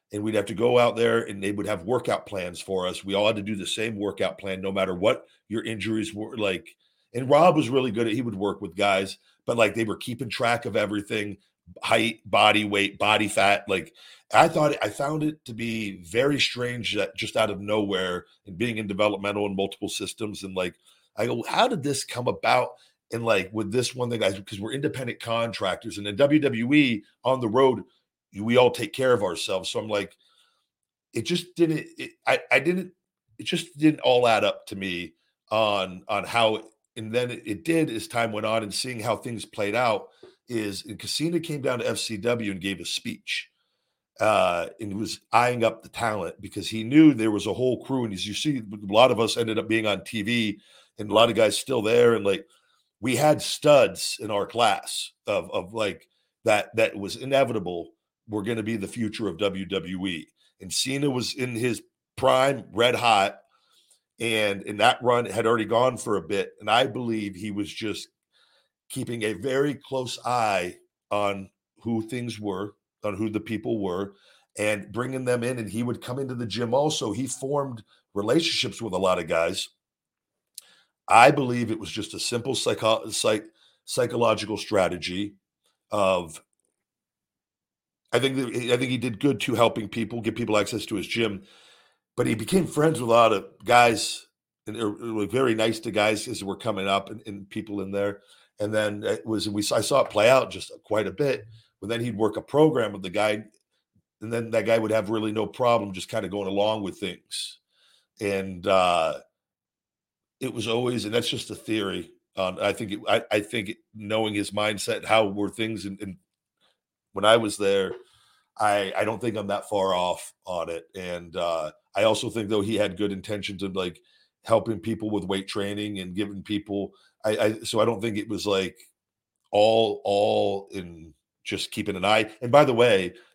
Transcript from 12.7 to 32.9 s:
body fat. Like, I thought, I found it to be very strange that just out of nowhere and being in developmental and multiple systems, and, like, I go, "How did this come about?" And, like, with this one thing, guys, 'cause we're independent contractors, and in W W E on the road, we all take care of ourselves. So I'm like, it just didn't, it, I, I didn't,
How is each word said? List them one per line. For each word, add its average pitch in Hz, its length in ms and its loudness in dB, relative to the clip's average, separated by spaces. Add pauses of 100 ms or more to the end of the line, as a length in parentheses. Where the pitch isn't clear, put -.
body 104 300 2
fat. 101 400 4
Like, 95 240 -2 (400)
I 147 160 8
thought, 151 340 2
I 107 60 0
found 147 340 -4
it 151 220 -6
to 120 80 -12
be 110 520 -6
very 123 360 2
strange 120 540 -4
that 98 220 -2
just - 200 -6
out 110 140 2
of 95 100 -6
nowhere 98 640 0 (220)
and 92 100 -16
being 113 220 -2
in 107 80 -6
developmental 101 580 0
and 98 120 -4
multiple 98 340 -4
systems, 101 520 -8
and, 95 120 -12
like, 92 200 -4 (400)
I 110 120 -2
go, 120 200 -4
"How 220 220 2
did 190 140 -4
this 139 220 -2
come 123 240 -4
about?" 117 420 2 (420)
And, 113 120 -4
like, 98 280 2
with 107 180 -4
this 123 240 0
one 123 140 -4
thing, 113 120 -4
guys, 98 200 0
'cause 98 200 -12
we're 110 120 -8
independent 135 480 -6
contractors, 107 800 -4
and 101 80 -8
in 101 100 -6
W 143 240 6
W 120 320 0
E 131 320 4 (200)
on 127 160 0
the 120 80 -2
road, 123 340 4 (520)
we 110 220 0
all 123 140 8
take 120 240 -6
care 131 180 2
of 107 100 4
ourselves. 92 460 -2
So - 100 -6
I'm 110 100 -8
like, 101 280 -4 (960)
it 117 140 -6
just 175 280 -4
didn't, 160 320 0 (120)
it, 131 140 -10 (140)
I, 127 140 2 (100)
I 131 100 6
didn't, 180 320 -2 (460)